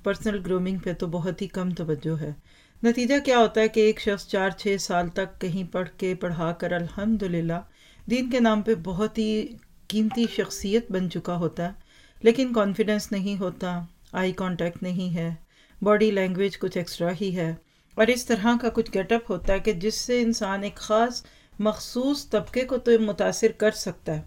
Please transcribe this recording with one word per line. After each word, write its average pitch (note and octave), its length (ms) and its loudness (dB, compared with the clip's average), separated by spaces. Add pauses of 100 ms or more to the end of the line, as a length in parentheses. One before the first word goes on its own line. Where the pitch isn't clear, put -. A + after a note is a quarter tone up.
personal G3+ 340 -2
grooming F#3 400 -2
पे F3 140 -4
तो F3 140 -4
बहुत E3+ 340 -4
ही G3 80 -6
कम F3+ 240 -2
तवज्जो D#3+ 420 -2
है। D3+ 200 -6 (480)
नतीजा B3 360 4
क्या C4 180 4
होता A3+ 240 4
है A3 80 4
कि A3 120 2
एक G#3+ 180 4
शख्स G3+ 280 -2
चार F#3+ 320 0
छः G3 200 0
साल F3 300 0
तक F#3+ 320 -4
कहीं F#3 260 -4
पढ़ F3+ 220 -4
के, F#3 260 -4
पढ़ा E3+ 380 -2
कर F3 200 -4
अल्हम्दुलिल्लाह F3 840 -2 (480)
दीन B3 240 0
के B3+ 80 2
नाम G#3+ 220 4
पे A3 140 2 (120)
बहुत G#3 300 -2
ही A3 420 -2 (300)
कीमती A3 400 2
शख्सियत G#3 600 -2
बन F#3 180 0
चुका F3 260 -4
होता E3+ 280 -2
है, F#3 120 -6 (460)
लेकिन B3 320 4
confidence G#3 580 2
नहीं G3+ 260 -2
होता, F3+ 380 -4 (400)
eye F#3 180 0
contact F3 500 -2
नहीं F3+ 280 -2
है, E3 260 -4 (440)
body G#3 300 6
language F#3 440 0
कुछ F#3+ 220 -4
extra F3 360 -2
ही F#3+ 180 -4
है, E3 260 -2 (400)
और A3 120 4
इस B3 180 0
तरह A#3 300 2
का A#3 140 0
कुछ A3+ 200 -2
getup A3+ 380 0
होता F#3+ 240 0
है G3 60 2
कि G#3+ 200 0
जिससे A3 420 -2
इंसान G3+ 420 0
एक G3+ 160 -6
ख़ास A#3 440 2 (360)
मखसूस A#3+ 720 -2
तबके A3 340 0
को B3+ 120 -2
तो A#3 220 6
मुतासिर G#3 600 2
कर G#3+ 120 4
सकता - 420 -6
है D#3 140 -6